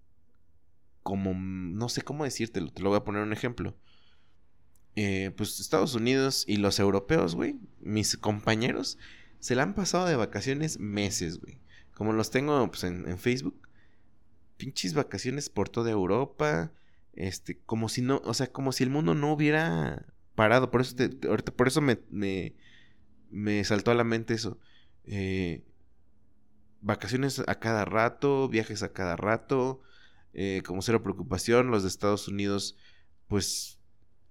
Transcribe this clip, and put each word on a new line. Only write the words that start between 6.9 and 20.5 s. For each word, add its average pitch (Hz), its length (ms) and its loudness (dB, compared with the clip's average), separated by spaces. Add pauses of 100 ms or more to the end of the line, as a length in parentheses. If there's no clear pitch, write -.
güey, 285 200 0 (260)
mis 107 360 0
compañeros, 110 800 0 (420)
se - 160 -2
la 131 80 4
han 196 120 -2
pasado 180 300 0
de 170 100 2
vacaciones 127 640 -2
meses, 101 600 -2
güey. - 200 -18 (340)
Como 104 200 0
los 110 180 2
tengo, 139 380 2
pues, - 140 -10
en, 90 240 -4
en 92 100 -4
Facebook, 131 500 -2 (920)
pinches 160 360 -6
vacaciones 135 560 -2
por 101 200 -2
toda 117 220 0
Europa, 143 800 0 (440)
este, - 500 -8
como 110 240 -2
si 123 120 -2
no, 131 240 2
o 117 80 -2
sea, 123 180 -2
como 135 200 -2
si 131 120 0
el 127 60 2
mundo 160 260 2
no 147 180 2
hubiera 156 720 0 (300)
parado. 120 360 6